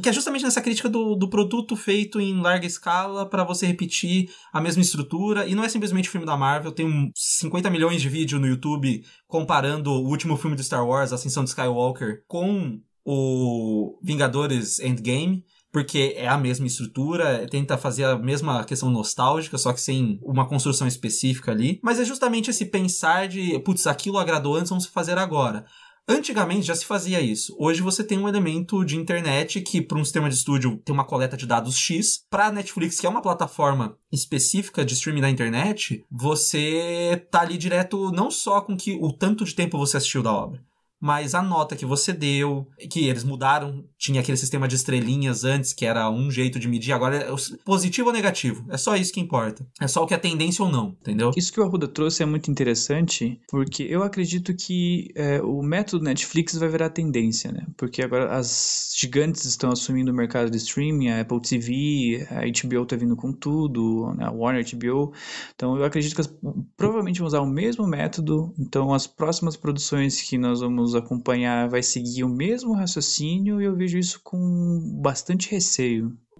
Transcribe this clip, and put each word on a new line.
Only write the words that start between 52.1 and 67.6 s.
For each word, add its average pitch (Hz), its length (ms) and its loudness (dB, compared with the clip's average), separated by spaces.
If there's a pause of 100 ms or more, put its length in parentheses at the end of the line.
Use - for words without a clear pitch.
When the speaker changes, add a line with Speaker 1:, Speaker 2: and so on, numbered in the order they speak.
Speaker 2:
é 151 40 2
muito 151 260 0
interessante, 131 960 0
porque 135 340 -2
eu 170 220 0
acredito 180 500 -2
que, 175 600 0
é, 143 260 2
o 139 180 0
método 165 440 0
Netflix 160 500 0
vai 165 140 0
virar 160 220 0
tendência, 127 600 0
né? - 160 -8 (100)
Porque 123 240 -4
agora 127 360 0
as - 600 -2
gigantes 139 480 0
estão 127 280 0
assumindo 131 400 0
o - 20 2
mercado 120 380 0
de 113 40 0
streaming, 139 520 0
a 113 140 2
Apple 117 200 -2
T 123 160 0
V, 127 720 0
a 120 140 -4
H 120 240 -2
B 123 100 2
O 120 80 0
tá 127 80 -4
vindo 120 220 2
com 131 160 -4
tudo, 117 840 0
né? 117 80 -2
A 113 60 -2
Warner 117 340 0
H 120 120 -10
B 120 140 -2
O, 143 220 0 (400)
então 127 240 -2
eu 139 60 0
acredito 147 320 0
que - 60 -2
as, 147 120 -2 (440)
provavelmente 196 420 0
vão 170 80 -2
usar 147 140 2
o 139 100 2
mesmo 208 380 0